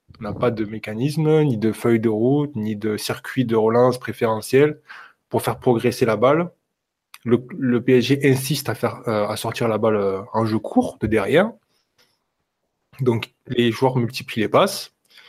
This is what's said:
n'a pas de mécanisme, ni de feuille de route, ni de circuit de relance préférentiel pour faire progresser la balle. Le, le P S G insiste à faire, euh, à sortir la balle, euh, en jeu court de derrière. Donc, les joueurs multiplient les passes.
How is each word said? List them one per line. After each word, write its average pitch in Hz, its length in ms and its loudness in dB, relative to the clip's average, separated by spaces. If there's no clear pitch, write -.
n'a 107 140 -8
pas 123 180 0
de 113 120 -6
mécanisme, 139 800 0
ni 123 120 0
de 107 140 0
feuille 117 280 2
de 113 100 2
route, 135 460 0
ni 107 200 -4
de 107 200 -4
circuit - 500 -4
de 113 100 0
relance 120 420 4
préférentiel 120 840 0
pour 113 120 -2
faire 120 160 -2
progresser 120 480 2
la 110 100 0
balle. 151 360 2
Le, 120 180 2
le 123 240 0
P 127 160 4
S 117 80 4
G 139 180 2
insiste 135 460 0
à 117 60 -2
faire, - 320 -6
euh, 104 200 0
à 107 80 -4
sortir - 320 -4
la 107 120 0
balle, 110 160 2
euh, 98 260 -2
en 113 120 0
jeu 110 140 0
court - 420 -2
de 113 60 -2
derrière. 120 440 2
Donc, 117 360 -2
les 120 260 0
joueurs 131 240 0
multiplient - 460 -4
les 104 80 0
passes. 190 420 0